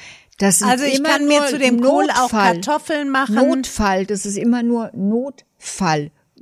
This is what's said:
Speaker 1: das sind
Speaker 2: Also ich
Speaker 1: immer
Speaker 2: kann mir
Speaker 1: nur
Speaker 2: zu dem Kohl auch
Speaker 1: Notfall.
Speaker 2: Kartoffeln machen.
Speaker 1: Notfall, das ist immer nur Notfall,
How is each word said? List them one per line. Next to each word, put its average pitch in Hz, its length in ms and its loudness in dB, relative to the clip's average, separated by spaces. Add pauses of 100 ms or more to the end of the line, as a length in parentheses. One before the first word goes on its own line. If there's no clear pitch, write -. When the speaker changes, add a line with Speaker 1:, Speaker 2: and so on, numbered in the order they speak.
(400)
Speaker 1:
das 196 200 2
sind 208 80 0
Speaker 2:
Also 254 180 2
ich 269 140 0
Speaker 1:
immer 302 100 0
Speaker 2:
kann 285 180 2
mir 294 140 4
Speaker 1:
nur 285 80 0
Speaker 2:
zu 285 100 -2
dem 247 200 2
Kohl 285 320 2
auch 254 120 2
Speaker 1:
Notfall. 208 320 2
Speaker 2:
Kartoffeln 294 560 -4
machen. 269 240 0
Speaker 1:
Notfall, 226 680 0
das 196 200 -6
ist 202 120 -6
immer 233 260 0
nur 233 320 -2
Notfall, 196 1160 -4 (300)